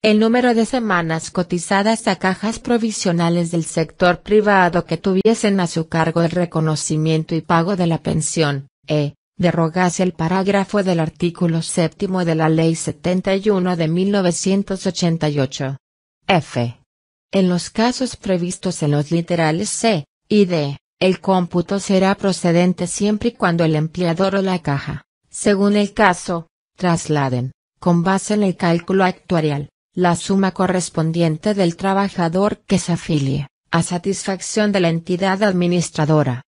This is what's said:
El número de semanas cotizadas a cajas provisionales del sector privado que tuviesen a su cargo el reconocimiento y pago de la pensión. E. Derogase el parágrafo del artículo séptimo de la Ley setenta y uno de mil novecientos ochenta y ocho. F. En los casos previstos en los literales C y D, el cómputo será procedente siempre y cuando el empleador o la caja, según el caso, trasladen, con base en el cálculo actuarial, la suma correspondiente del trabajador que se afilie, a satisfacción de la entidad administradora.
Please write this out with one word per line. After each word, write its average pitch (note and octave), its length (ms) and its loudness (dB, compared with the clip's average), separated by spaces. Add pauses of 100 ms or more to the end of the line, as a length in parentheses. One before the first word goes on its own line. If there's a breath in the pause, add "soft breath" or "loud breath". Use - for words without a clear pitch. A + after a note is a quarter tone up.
El G#3+ 180 4
número A#3+ 340 2
de A3+ 100 2
semanas F3+ 640 -2
cotizadas G3 760 -2
a F#3+ 80 0
cajas G3 420 -4
provisionales F3 920 0
del E3 140 -2
sector F3 580 -2
privado F#3+ 640 2
que E3 100 -2
tuviesen G3 640 0
a F3 60 0
su E3 200 -4
cargo E3 360 0
el D#3+ 80 2
reconocimiento D#3+ 1040 0
y D#3+ 80 -2
pago E3+ 340 0
de F3 100 0
la E3 120 0
pensión. D3+ 680 -2 (200)
E. D3+ 240 0 (260)
Derogase F3 640 0
el F3+ 100 0
parágrafo F#3+ 680 0
del F3+ 160 0
artículo E3 600 -2
séptimo F3+ 640 -2
de E3 100 0
la D#3+ 140 2
Ley D#3+ 260 2
setenta F3+ 640 -2
y G3 140 0
uno F3+ 260 0
de E3 100 0
mil F3+ 240 0
novecientos G3 760 0
ochenta E3 420 0
y D3 120 -2
ocho. C3+ 360 -4 (500)
F. B2+ 540 -2 (520)
En F#3+ 180 2
los F3 180 -2
casos A#3+ 480 -2
previstos F3+ 680 -4
en D3 100 2
los D3 180 0
literales E3+ 580 0
C G3+ 380 -2 (200)
y G#3 200 4
D, D3 320 -2 (220)
el F#3 200 2
cómputo F3+ 600 0
será F#3+ 340 2
procedente F3+ 720 0
siempre G#3 420 -2
y A#3 40 -2
cuando E3+ 320 0
el D#3 120 2
empleador F3 600 0
o G3 40 2
la F#3+ 220 -2
caja, C#3+ 400 -4 (260)
según G3+ 480 2
el G#3 160 0
caso, F3+ 560 0 (260)
trasladen, C#3+ 800 -2 (260)
con E3+ 240 2
base F#3+ 300 0
en G#3+ 100 0
el F#3 140 0
cálculo F3 480 0
actuarial, D#3 640 -2 (240)
la F3 240 2
suma F#3+ 360 0
correspondiente E3+ 1000 0
del F3 240 0
trabajador G3 920 0
que F#3+ 120 0
se - 140 -2
afilie, C#3 560 -2 (220)
a E3 120 2
satisfacción F#3+ 880 -2
de G3 80 0
la E3+ 80 2
entidad F#3 540 0
administradora. D#3+ 1000 0 (120)